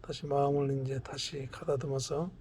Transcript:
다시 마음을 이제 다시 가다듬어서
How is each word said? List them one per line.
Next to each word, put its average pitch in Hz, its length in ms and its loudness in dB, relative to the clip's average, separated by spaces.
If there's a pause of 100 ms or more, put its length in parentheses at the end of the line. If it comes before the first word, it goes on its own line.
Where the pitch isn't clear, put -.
다시 - 240 -8
마음을 143 560 4
이제 131 180 -4
다시 135 520 -10
가다듬어서 143 880 -4